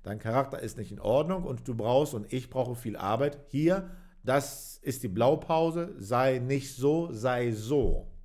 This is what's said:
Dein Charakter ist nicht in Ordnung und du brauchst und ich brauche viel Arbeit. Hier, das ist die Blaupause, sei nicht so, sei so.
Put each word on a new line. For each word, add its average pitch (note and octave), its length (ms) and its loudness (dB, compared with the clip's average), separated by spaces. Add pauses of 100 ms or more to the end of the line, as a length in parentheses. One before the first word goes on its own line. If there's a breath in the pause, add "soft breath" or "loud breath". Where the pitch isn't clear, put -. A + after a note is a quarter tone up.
Dein G#2 160 -8
Charakter A#2+ 420 0
ist - 180 -8
nicht G2 140 -10
in G2+ 80 -12
Ordnung D#3 440 2
und A#2+ 240 -6
du B2 80 -4
brauchst B2 400 2
und G#2 180 -6
ich B2+ 160 -6
brauche B2 260 -2
viel A2 220 -8
Arbeit. A#2+ 400 0 (120)
Hier, E3+ 420 0 (320 loud breath)
das - 580 0
ist C3 220 -6
die A#2+ 40 -6
Blaupause, D#3+ 920 2
sei B2 420 2
nicht C3+ 360 -2
so, D3+ 380 2
sei B2 380 0
so. B2 600 2 (140)